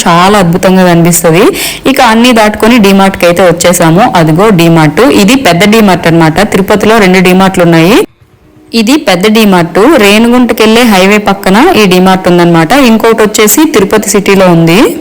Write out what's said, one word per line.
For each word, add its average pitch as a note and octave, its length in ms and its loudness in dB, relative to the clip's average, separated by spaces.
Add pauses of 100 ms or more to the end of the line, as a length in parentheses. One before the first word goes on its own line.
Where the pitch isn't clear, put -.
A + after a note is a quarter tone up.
చాలా F#3+ 300 2
అద్భుతంగా F#3 460 0
కనిపిస్తది. E3+ 580 0 (480)
ఇక C4+ 100 -2
అన్నీ A#3 320 2
దాటుకొని A3 460 0
DMart-కి G3 480 0
అయితే F3 160 0
వచ్చేసాము. F3 760 0
అదిగో E3 320 0
DMart, E3+ 640 0
ఇది G#3 240 0
పెద్ద F#3 300 -2
DMart G#3 420 0
అన్నమాట. E3 460 0
తిరుపతిలో G#3 460 0
రెండు F#3+ 200 0
DMart-లు F#3 460 0
ఉన్నాయి. E3+ 420 0 (680)
ఇది A3+ 220 0
పెద్ద F#3+ 300 -2
DMart, G#3+ 720 0
రేణిగుంటకెళ్ళే A3+ 840 0
హైవే G3+ 360 2
పక్కన G3+ 580 -2
ఈ G#3+ 100 0
DMart F#3 420 0
ఉందన్నమాట. E3+ 440 0
ఇంకోటి A3+ 500 0
వచ్చేసి G#3+ 420 -2
తిరుపతి G#3+ 460 -2
సిటీలో F#3+ 360 0
ఉంది. E3+ 540 0